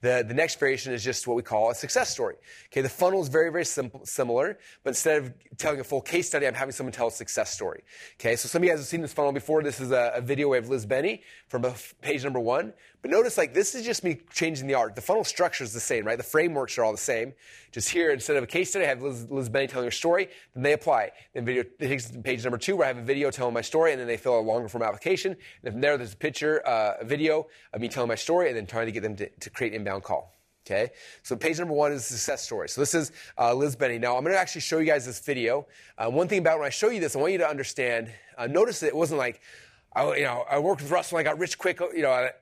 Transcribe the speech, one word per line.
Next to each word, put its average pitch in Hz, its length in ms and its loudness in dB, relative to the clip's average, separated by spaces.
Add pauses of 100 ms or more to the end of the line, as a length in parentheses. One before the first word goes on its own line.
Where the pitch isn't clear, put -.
the, 123 260 2
the 117 60 -6
next 160 260 0
variation 135 320 0
is 117 120 -4
just 120 240 -4
what 120 80 0
we 120 80 -2
call 110 260 2
a 120 60 -2
success - 340 -2
story. - 280 -4 (340)
Okay, 135 100 0
the 135 80 0
funnel 185 320 2
is 151 60 -4
very, 160 240 4
very 160 140 -2
simple, 131 380 -6
similar, 135 540 0 (260)
but 139 60 -2
instead 151 320 2
of 127 120 -10 (240)
telling 151 220 -2
a 127 40 -6
full 135 180 -2
case 175 240 0
study, 143 220 0
I'm 120 80 -2
having 135 160 -4
someone 127 220 -8
tell 117 160 0
a - 20 -8
success - 420 -4
story. - 300 -8 (360)
Okay, 113 160 2
so - 140 -4
some 170 140 2
of - 20 6
you 180 60 6
guys 160 80 2
have 135 80 -10
seen 170 140 -4
this 151 120 -8
funnel 143 180 2
before. 151 300 2
This 139 180 -4
is 127 120 -2
a, 120 240 4
a 123 60 -2
video 139 280 0
we 127 80 4
have 117 120 -2
Liz 120 180 -2
Benny 147 340 0 (260)
from 123 180 -2
a 127 40 2
f-, - 320 -14
page 147 220 -2
number 131 160 -2
one. 135 340 0 (280)
But - 100 -4
notice, 226 260 4
like, 147 160 2
this 196 220 2
is 233 100 -6
just 233 180 -2
me 170 160 0 (140)
changing 156 340 -2
the 139 60 2
art. 110 220 2
The 120 60 -10
funnel 208 220 2
structure - 400 0
is 110 80 -6
the 117 80 -8
same, 113 240 0
right? 113 140 0
The 123 60 -6
frameworks 156 540 0
are 120 60 4
all 110 80 4
the 104 60 -2
same. 127 360 -2 (380)
Just - 180 -4
here, 170 220 4
instead 139 240 0
of 135 80 2
a 113 40 -6
case 175 240 0
study, 196 120 2
I 151 60 4
have 127 120 0
Liz, 123 280 -6
Liz 135 180 -2
Benny 135 200 0
telling 127 180 -4
her 117 60 -2
story. 175 360 2 (260)
Then 127 100 -6
they 143 100 4
apply. 135 380 2 (220)
Then 123 120 -6
video, 123 160 2
it 120 180 -8
takes 131 280 -2
them 123 100 -14
to 117 40 -12
page 123 220 -4
number 123 140 -2
two, 190 180 0
where 170 80 4
I 135 60 2
have 127 80 -4
a 120 40 -12
video 135 300 0
telling 123 220 -2
my 117 80 0
story, 160 320 4
and 131 80 -4
then 120 60 -6
they 117 100 0
fill 123 160 2
out 117 60 6
a - 20 0
longer 113 260 0
form 117 160 -4
application. 170 540 0 (260)
And 123 80 -4
from 107 80 -6
there, 143 180 4
there's 120 140 -6
a 98 60 -18
picture, 151 500 0
uh, 110 320 2
a 113 60 -8
video 151 420 0 (240)
of 110 80 -8
me 117 80 -4
telling 120 220 -2
my 113 60 2
story, 165 340 2
and 120 80 -2
then 107 80 -6
trying 113 220 -4
to 113 40 -6
get 104 100 -6
them 107 140 -4
to, 98 140 -6
to - 200 -16
create 117 240 -4
inbound 98 300 -4
call. - 340 -6 (280)
Okay? 107 260 0 (320)
So 123 140 -4
page 160 200 0
number 170 160 -4
one 147 200 2
is 135 80 -6
a 117 160 -8
success 131 260 -4
story. 90 240 -6
So - 140 -2
this 143 120 2
is, 156 200 0 (240)
uh, 120 160 4
Liz 135 240 0
Benny. 123 200 0
Now, 123 200 2
I'm 131 80 0
gonna 185 100 4
actually 180 260 0
show 160 180 0
you 160 80 4
guys 147 180 4
this 123 160 -10
video. 127 460 0 (300)
Uh, 110 120 0
one 160 180 2
thing 196 120 2
about 160 200 4
when 147 80 -2
I 135 40 -4
show 208 180 2
you 233 100 -2
this, 156 160 -2
I 139 40 -2
want 156 120 2
you 196 60 0
to 170 100 2
understand, 123 640 -2 (260)
uh, 120 100 -4
notice 190 340 4
that 160 60 2
it 143 80 0
wasn't 156 240 0
like, 123 200 -2 (540)
I, 143 240 2
you 143 60 2
know, 123 280 0
"I 143 80 4
worked 156 220 2
with 143 100 -4
Russell, 170 260 0
I 160 60 2
got 151 160 0
rich 175 180 -2
quick," 180 220 0
you 170 220 -2
know 127 280 4 (120)